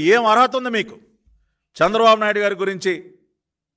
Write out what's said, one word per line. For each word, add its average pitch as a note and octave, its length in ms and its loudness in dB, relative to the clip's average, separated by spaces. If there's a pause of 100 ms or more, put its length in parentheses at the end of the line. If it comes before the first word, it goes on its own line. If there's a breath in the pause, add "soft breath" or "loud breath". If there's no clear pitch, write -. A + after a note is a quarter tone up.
(140)
ఏం A#3+ 120 2
అర్హత A#3 300 2
ఉంది B3+ 220 -6
మీకు - 180 -8 (840)
చంద్రబాబు A3 420 2
నాయుడు G#3 200 -2
గారి G3+ 160 -2
గురించి, F#3+ 380 -4 (840)